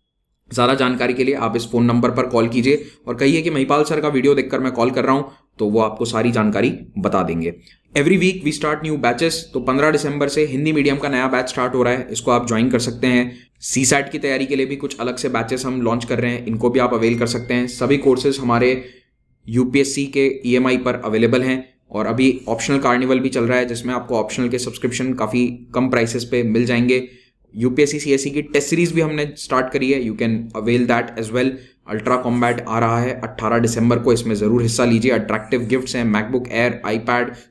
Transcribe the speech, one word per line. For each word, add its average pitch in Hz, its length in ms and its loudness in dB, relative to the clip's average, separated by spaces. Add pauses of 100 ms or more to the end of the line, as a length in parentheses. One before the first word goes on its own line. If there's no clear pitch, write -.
(500)
ज़्यादा 123 240 2
जानकारी 127 400 0
के 127 100 0
लिए 139 100 2
आप 113 220 -2
इस 113 100 -4
फ़ोन 117 180 2
नंबर 123 260 4
पर 123 180 0
कॉल 117 200 2
कीजिए 127 340 2 (260)
और 120 80 -6
कहिए 139 260 2
कि 165 80 -2
महिपाल 147 340 2
सर 151 160 0
का 147 80 0
वीडियो 139 260 4
देखकर 131 260 0
मैं 131 120 -2
कॉल 120 180 0
कर 127 140 0
रहा 131 100 2
हूँ, 143 160 -2 (280)
तो 107 80 0
वो 107 140 2
आपको 110 240 -2
सारी 117 280 0
जानकारी 104 380 2 (280)
बता 92 240 0
देंगे। 82 320 -4 (400)
Every 160 240 4
week 180 260 0
we 147 100 0
start 156 320 -4
new 151 180 -2
batches, 160 300 0 (180)
तो 131 80 -4
पन्द्रह 139 300 2
दिसंबर 143 380 0
से 151 180 2
हिंदी 147 260 -2
मीडियम 139 240 2
का 139 120 -4
नया 131 200 0
बैच 127 200 0
स्टार्ट 127 260 -2
हो 127 80 2
रहा 120 100 2
है, 127 200 -4
इसको 123 180 -2
आप 120 180 2
ज्वाइन 113 220 2
कर 123 80 2
सकते 117 280 -2
हैं। 123 180 2 (380)
सीसैट 175 500 0
की 151 60 -6
तैयारी 135 280 -2
के 139 100 -2
लिए 131 100 0
भी 139 100 -6
कुछ 139 240 -8
अलग 123 160 -4
से 143 120 -4
बैचेस 123 380 -2
हम 127 160 -2
लॉन्च 117 220 0
कर 120 140 -2
रहे 120 140 0
हैं, 120 140 -6
इनको 113 240 0
भी 127 100 2
आप 123 140 2
अवेल 117 240 2
कर 120 100 2
सकते 117 260 -2
हैं। 123 140 0
सभी 131 300 2
कोर्सेज 135 400 2
हमारे 123 440 2 (640)
यूपीएससी 135 640 2
के 135 200 2 (180)
ईएमआई 123 320 2
पर 123 260 -2
अवेलेबल 113 380 2
हैं 131 220 -2 (260)
और 104 160 -4
अभी 127 320 2 (100)
ऑप्शनल 139 320 -2
कार्निवल 127 400 2
भी 131 80 -2
चल 117 160 0
रहा 127 140 2
है, 123 80 0
जिसमें 120 280 -6
आपको 120 240 -4
ऑप्शनल 120 300 -2
के 120 100 -2
सब्सक्रिप्शन 127 560 -4
काफ़ी 120 320 0 (280)
कम 123 160 0
प्राइसेस 120 340 0
पे 123 200 0
मिल 113 220 2
जाएंगे। 123 360 2 (520)
यूपीएससी 127 460 0
सीएससी 143 300 0
की 147 120 -4
टेस्ट 143 260 -2
सीरीज 165 240 2
भी 165 80 2
हमने 151 260 -2 (100)
स्टार्ट 131 360 -2
करी 135 200 0
है, 135 100 2
you 110 180 -4
can 113 160 0 (200)
avail 120 340 2
that 120 200 0 (100)
as 107 140 -8
well। 127 160 2 (380)
अल्ट्रा 110 280 -2
कॉम्बैट 120 520 0
आ 110 100 -2
रहा 117 220 2
है 123 100 -2 (100)
अठारह 113 380 -2
दिसंबर 117 400 2
को, 123 140 2
इसमें 113 220 0
ज़रूर 107 280 2
हिस्सा 117 220 0
लीजिए। 117 280 4
अट्रैक्टिव 110 540 -2
गिफ्ट्स 127 300 -2
हैं, 120 160 -2
MacBook 120 420 -2
Air, 120 180 2 (200)
iPad, 120 420 -2 (160)